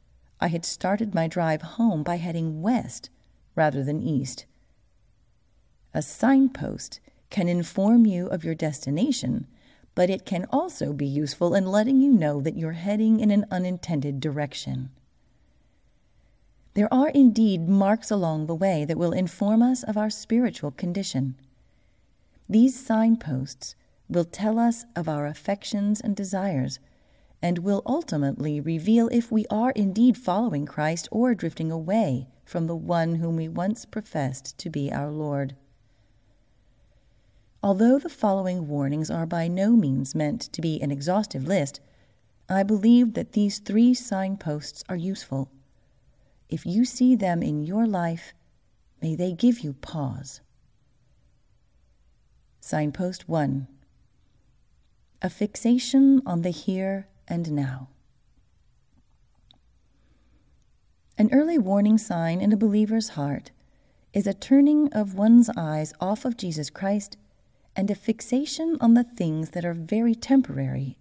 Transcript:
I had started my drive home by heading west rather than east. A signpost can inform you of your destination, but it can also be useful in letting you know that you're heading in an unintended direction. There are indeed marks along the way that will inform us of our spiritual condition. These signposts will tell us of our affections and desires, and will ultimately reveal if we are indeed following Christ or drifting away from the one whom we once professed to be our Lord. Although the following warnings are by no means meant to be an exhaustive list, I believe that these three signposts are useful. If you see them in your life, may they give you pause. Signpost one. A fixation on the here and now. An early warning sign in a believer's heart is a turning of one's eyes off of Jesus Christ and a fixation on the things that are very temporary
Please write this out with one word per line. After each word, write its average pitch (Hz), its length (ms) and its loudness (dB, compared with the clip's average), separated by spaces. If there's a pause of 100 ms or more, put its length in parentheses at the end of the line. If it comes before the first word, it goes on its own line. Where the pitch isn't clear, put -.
(420)
I 175 60 0
had 165 160 -2
started 202 500 -4
my 165 140 0
drive 160 340 -2
home 175 400 0
by 175 140 -2
heading 165 440 -4
west 208 500 -4 (440)
rather 143 300 2
than 147 180 -2
east. - 420 -4 (1500)
A 156 80 -2
signpost 254 960 0 (320)
can 175 180 0
inform 196 580 4
you 180 200 0
of 175 180 -6
your 160 120 -4
destination, 156 920 -2 (480)
but 180 160 2
it 185 160 -6
can 185 240 -4
also 277 420 -4
be 143 140 -4
useful 147 480 -2
in 190 160 2
letting 220 300 4
you 277 120 6
know 151 280 2
that 151 160 -4
you're 160 160 -6
heading 214 480 0
in 214 100 2
an 202 220 2
unintended 170 640 -4
direction. 135 720 -6 (1800)
There 202 180 2
are 269 180 4
indeed 214 580 6
marks 196 420 4
along 160 360 0
the 165 80 -4
way 165 300 0
that 156 140 -2
will 170 140 0
inform 208 500 0
us 247 220 2
of 208 120 -4
our 214 140 -2
spiritual 220 600 -2
condition. 170 640 -4 (1120)
These 240 360 4
signposts 220 920 -2 (320)
will 170 160 0
tell 214 340 -2
us 233 260 0 (120)
of 170 120 -4
our 147 180 -2
affections 202 720 -4
and 202 160 -4
desires, 185 640 -4 (640)
and 175 140 0
will 196 280 0
ultimately 151 760 -2
reveal 170 480 2
if 233 240 -2
we 220 180 0
are 226 220 0
indeed 214 440 2
following 175 480 -2
Christ 156 460 -4
or 240 240 0
drifting 165 380 -6
away 160 560 -2 (160)
from 165 240 -4
the 170 80 -4
one 165 400 0
whom 165 180 -2
we 160 140 -4
once 175 360 -4
professed - 720 -6
to 165 120 -10
be 143 220 -4
our 143 180 -6
Lord. 143 460 -6 (2000)
Although 214 380 4
the 285 100 -4
following 185 600 -2
warnings 147 420 -2
are 165 160 -4
by 170 220 -2
no 190 240 2
means 143 420 2
meant 151 260 -2 (120)
to - 80 -10
be 160 200 -2
an 143 120 -4
exhaustive 151 560 -4
list, 165 320 -2 (680)
I 190 140 0
believe 220 520 4
that - 180 -6
these 208 260 0
three 233 340 2
signposts 190 960 -6
are 185 80 -4
useful. 165 540 -6 (1000)
If 165 160 -8
you 196 200 0
see 254 320 2
them 180 260 0
in 151 220 -2
your 208 240 0
life, 170 460 -4 (640)
may 160 160 -4
they 180 160 -2
give 240 280 2
you 147 120 -8
pause. 131 720 -10 (2250)
Signpost 160 680 -4
one. 139 380 -2 (1500)
A 185 100 -4
fixation 254 920 4
on 170 180 -2
the 180 80 0
here 190 580 -4 (200)
and 170 240 -4
now. 131 360 -4 (3250)
An 214 160 4
early 311 240 4
warning 202 400 4
sign 170 440 -2
in 202 120 2
a 214 40 4
believer's 214 540 2
heart 143 420 -6 (600)
is 202 140 0
a 196 80 -2
turning 285 580 4
of 202 220 -2
one's 226 420 8
eyes 156 440 -4
off 196 240 -4
of 240 120 -4
Jesus 151 320 -6
Christ 202 480 -4 (580)
and 202 160 -2
a 208 40 0
fixation 294 840 -2
on 233 140 6
the 240 100 4
things 160 460 -4
that 175 140 -6
are 175 80 -2
very 208 420 0
temporary 135 880 0